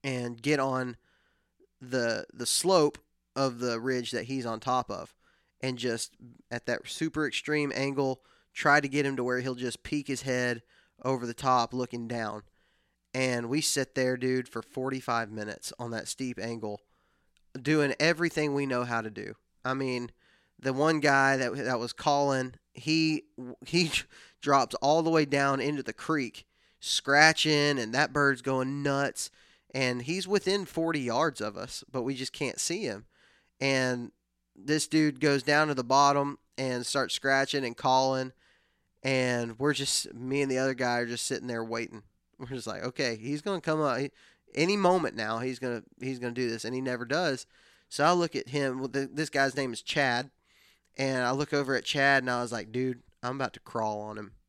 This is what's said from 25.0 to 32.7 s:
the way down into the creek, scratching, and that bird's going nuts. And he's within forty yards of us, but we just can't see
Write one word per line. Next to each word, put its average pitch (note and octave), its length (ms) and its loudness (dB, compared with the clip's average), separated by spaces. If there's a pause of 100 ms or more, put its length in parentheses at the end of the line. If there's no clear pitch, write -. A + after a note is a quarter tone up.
the D#3+ 80 2
way D#3+ 160 6
down C#3 360 2
into C#3+ 200 -2
the A2+ 120 -8
creek, - 520 -4 (360)
scratching, D3 1000 4
and A2 140 -4
that C#3 180 2
bird's C#3 300 2
going C3+ 420 -2
nuts. C#3 480 -2 (420)
And B2+ 300 0
he's F3+ 240 -4
within G3 380 0
forty E3 360 -2
yards B2+ 400 0
of G#2 160 -4
us, - 340 -10
but C3 120 -2
we C3+ 120 -2
just B2+ 180 -8
can't - 260 -4
see G3 240 -2